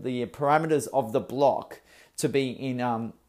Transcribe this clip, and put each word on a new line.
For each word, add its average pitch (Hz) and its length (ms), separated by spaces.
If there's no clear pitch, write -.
the 123 260
parameters 147 640
of 120 180
the 131 80
block 127 640
to 151 120
be 135 220
in, 127 300
um, 117 320